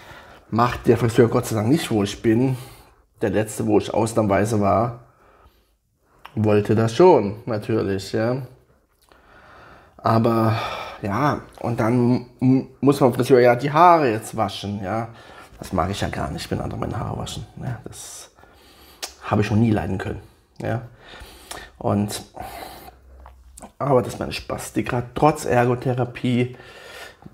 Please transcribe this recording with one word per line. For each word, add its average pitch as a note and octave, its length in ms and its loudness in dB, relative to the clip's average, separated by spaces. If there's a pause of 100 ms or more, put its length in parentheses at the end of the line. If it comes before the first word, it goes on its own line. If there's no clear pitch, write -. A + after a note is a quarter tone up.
(480)
Macht A#2+ 380 0
der B2 100 6
Friseur A2+ 300 4
Gott A#2 200 0
sei A2+ 100 -2
Dank G#2+ 120 0
nicht, E3 220 2
wo G#2 140 2
ich - 180 -6
bin. A#2+ 340 2 (640)
Der A2 100 0
letzte, G#2+ 360 -2
wo G#2+ 140 4
ich - 120 -4
ausnahmsweise G#2+ 680 0
war, G2+ 400 0 (1400)
wollte G#2 400 2
das A2+ 180 0
schon, A#2+ 520 4
natürlich, G2+ 680 -4
ja. A#2 300 -2 (1500)
Aber, A2+ 600 2 (460)
ja, A2 380 -2 (180)
und A2+ 220 -4
dann A#2+ 460 2 (120)
m-, C3 300 2 (120)
muss C3+ 200 4
man B2+ 120 6
Friseur B2+ 280 4
ja A#2+ 160 6
die C#3+ 160 -4
Haare D#3+ 400 6
jetzt A2 240 -8
waschen, G2+ 480 -6
ja. A2+ 240 -6 (500)
Das - 140 -12
mag F#2 180 0
ich G2+ 100 -6
ja - 100 -2
gar - 200 -6
nicht, - 220 -10
wenn - 80 -2
andere - 180 -8
meine - 180 -6
Haare - 220 -6
waschen, A2+ 260 -10 (160)
ja. A#2+ 220 -8
Das - 480 -18 (920)
habe G#2+ 180 0
ich G#2 80 -2
schon G#2 100 0
nie A2+ 140 2
leiden F#2+ 260 -2
können, - 240 -10 (360)
ja. A2 240 -6 (920)
Und, G2+ 460 -2 (1600)
aber C3 220 2
dass - 180 -8
meine E2 120 -8
Spastik - 580 -6
grad B2 160 -4 (100)
trotz D3+ 280 2
Ergotherapie B2 1120 0 (760)